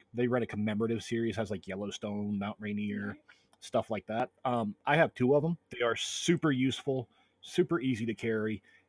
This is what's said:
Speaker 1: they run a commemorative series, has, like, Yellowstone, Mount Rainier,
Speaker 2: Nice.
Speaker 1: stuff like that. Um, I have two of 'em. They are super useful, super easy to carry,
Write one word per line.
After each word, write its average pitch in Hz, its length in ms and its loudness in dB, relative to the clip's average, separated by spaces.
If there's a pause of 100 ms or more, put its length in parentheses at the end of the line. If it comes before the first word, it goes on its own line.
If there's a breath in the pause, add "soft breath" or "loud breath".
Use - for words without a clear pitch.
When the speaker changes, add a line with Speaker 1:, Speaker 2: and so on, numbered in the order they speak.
(140)
Speaker 1:
they 123 140 2
run 120 160 2
a 107 40 -2
commemorative 107 560 0
series, 113 320 -2
has, 110 160 -2
like, 95 160 -6
Yellowstone, 104 720 -4
Mount 101 200 -4
Rainier, 104 480 -4
Speaker 2:
Nice. 104 100 -8 (420 loud breath)
Speaker 1:
stuff - 300 -2
like 104 160 -4
that. 117 240 -2 (160)
Um, 117 300 0 (100)
I 143 100 4
have 151 200 4
two 127 200 4
of 147 80 4
'em. 170 140 0 (140)
They - 100 -6
are 117 160 2
super - 540 2
useful, 131 580 0 (320 soft breath)
super - 380 0
easy 117 260 0
to 113 80 -2
carry, 110 480 -2 (280 soft breath)